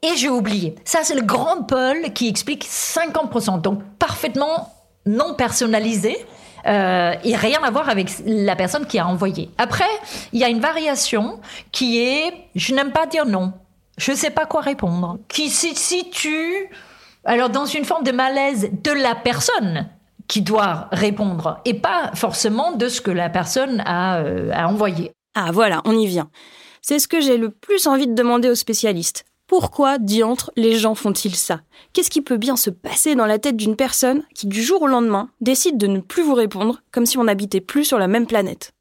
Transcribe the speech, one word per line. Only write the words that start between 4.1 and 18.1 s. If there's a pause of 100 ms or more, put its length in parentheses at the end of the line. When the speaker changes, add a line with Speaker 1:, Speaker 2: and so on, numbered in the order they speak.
Speaker 1:
non
personnalisé, (500)
euh,
et
rien
à
voir
avec (160)
la
personne
qui
a
envoyé.
Après, (480)
il
y
a
une
variation (320)
qui
est « (240)
je
n'aime
pas
dire
non, (440)
je
sais
pas
quoi
répondre », (100)
qui
se
situe (560)
alors
dans
une
forme
de